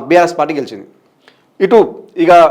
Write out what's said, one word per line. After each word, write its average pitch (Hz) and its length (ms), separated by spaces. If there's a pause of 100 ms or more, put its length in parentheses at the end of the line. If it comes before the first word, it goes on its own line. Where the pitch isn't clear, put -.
బీఆర్ఎస్ 165 300
పార్టీ 156 160
గెలిచింది. 113 340 (760)
ఇటు 196 420 (140)
ఇక 165 120 (220)